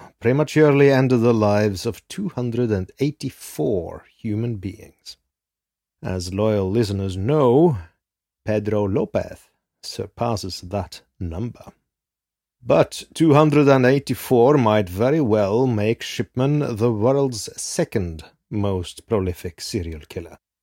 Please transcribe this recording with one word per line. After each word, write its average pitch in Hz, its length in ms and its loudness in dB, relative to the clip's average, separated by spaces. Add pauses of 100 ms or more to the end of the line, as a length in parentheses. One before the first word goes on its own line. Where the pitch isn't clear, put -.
(200)
prematurely 143 680 4
ended 127 300 4
the 117 120 4
lives 104 540 2
of - 220 -8
two 196 200 -8
hundred 120 420 -2
and 95 280 -2
eighty-four 131 1040 -6 (100)
human 113 420 -6
beings. - 600 -14 (880)
As 92 320 -6
loyal 101 360 0
listeners 98 460 -2
know, 135 600 2 (680)
Pedro 104 400 -2
Lopez 98 640 -4 (340)
surpasses 104 760 -8
that 92 400 -8 (180)
number. 95 540 -10 (920)
But 135 380 0 (100)
two 160 220 4
hundred 147 320 6
and 135 180 6
eighty-four 131 720 2
might 107 320 2
very 123 320 0
well 110 460 2
make 113 340 -2
Shipman 131 760 -4
the 117 160 0
world's 123 580 -2 (100)
second 87 640 -6 (260)
most 98 600 -6
prolific 92 520 -4
serial 82 480 -8
killer, 87 300 -14 (240)